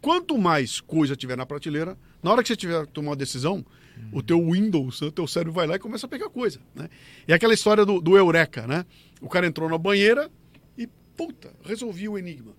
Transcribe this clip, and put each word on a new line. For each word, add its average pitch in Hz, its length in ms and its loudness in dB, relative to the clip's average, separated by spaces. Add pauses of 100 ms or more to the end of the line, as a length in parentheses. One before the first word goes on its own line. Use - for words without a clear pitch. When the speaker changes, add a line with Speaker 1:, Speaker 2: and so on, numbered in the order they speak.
Speaker 1:
Quanto 339 380 0
mais 156 420 0
coisa 147 360 0
tiver 127 200 -8
na 127 100 -8
prateleira, 151 500 -6 (260)
na 170 80 -2
hora 233 120 4
que 214 60 -2
você 226 80 -2
tiver 165 300 -4
que - 60 -20
tomar 147 180 -6
uma 147 60 -4
decisão, 139 480 -4 (320)
Speaker 2:
Uhum. 113 120 -16 (100)
Speaker 1:
o 131 40 -6
teu 170 300 2
Windows, 175 500 0
o 151 100 -4
teu 165 140 -4
cérebro 165 260 -4
vai 165 140 0
lá 165 100 -2
e - 20 -4
começa 226 280 -10
a - 20 -12
pegar 381 220 -8
coisa, 247 280 -4 (160)
né? 156 140 -14 (400)
É 156 60 6
aquela 226 180 4
história 208 320 6
do, 196 160 0
do 170 160 6
Eureka, 165 500 4
né? 160 200 -4 (340)
O 135 80 -14
cara 180 180 2
entrou 160 220 -2
na 165 80 -2
banheira 202 540 2 (480)
e, 233 100 -10 (260)
puta, - 380 -12 (100)
resolvi 208 460 -8
o 208 80 -6
enigma. 147 420 -12